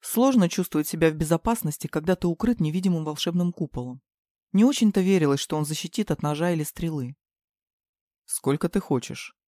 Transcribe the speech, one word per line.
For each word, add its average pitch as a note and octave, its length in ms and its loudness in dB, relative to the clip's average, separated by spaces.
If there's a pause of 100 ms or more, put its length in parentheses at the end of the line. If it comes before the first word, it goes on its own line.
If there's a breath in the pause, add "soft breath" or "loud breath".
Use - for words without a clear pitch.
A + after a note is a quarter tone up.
Сложно A#3+ 480 2
чувствовать D3+ 380 -2
себя D#3+ 240 2
в D#3 40 -8
безопасности, D#3+ 720 -2
когда D#3+ 260 0
ты F3+ 140 -2
укрыт A#3 320 0
невидимым E3+ 440 0
волшебным F3 480 -2
куполом. B2+ 480 -8 (520)
Не G3+ 120 6
очень-то A3+ 360 4
верилось, E3 400 4
что - 160 -6
он D3+ 80 0
защитит E3 480 -6
от - 100 -4
ножа D3+ 300 -2
или D#3+ 100 -2
стрелы. D3 540 -6 (1080)
"Сколько - 420 -2
ты G3 120 -2
хочешь?" - 560 -6 (120)